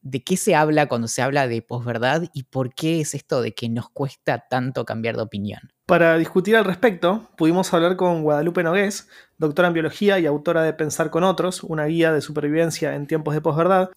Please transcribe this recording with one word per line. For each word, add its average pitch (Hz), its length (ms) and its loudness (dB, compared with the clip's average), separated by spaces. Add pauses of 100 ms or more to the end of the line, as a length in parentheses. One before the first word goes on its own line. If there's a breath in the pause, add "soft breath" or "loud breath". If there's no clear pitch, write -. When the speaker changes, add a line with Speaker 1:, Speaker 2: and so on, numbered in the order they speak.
Speaker 1:
de 135 220 -8
qué 185 140 -2
se 185 180 0
habla 151 320 4
cuando 117 220 -2
se - 140 -6
habla 139 260 0
de 117 120 -4
posverdad 123 720 -4
y 135 120 -12
por 131 280 -6
qué 160 280 -2
es 147 140 -6
esto 139 280 -4
de 113 100 -6
que - 160 -8
nos 113 220 -6
cuesta - 580 -6
tanto 127 360 -4
cambiar 113 320 -4
de 117 60 -4
opinión. 104 380 -8 (260)
Speaker 2:
Para 165 300 6
discutir 185 400 2
al 220 80 4
respecto, 190 720 0
pudimos 175 380 2
hablar 175 220 2
con 175 260 0
Guadalupe 156 400 0
Nogués, 196 460 -2 (280 soft breath)
doctora 160 300 2
en 175 80 2
biología 190 460 2
y 165 60 2
autora 151 360 0
de 160 100 0
Pensar 156 380 -4
con 165 140 0
Otros, 180 400 0
una 156 220 -4
guía 165 260 2
de 151 80 2
supervivencia 151 760 -2
en 143 140 -8
tiempos 156 260 -2
de 156 60 -2
posverdad, 180 560 2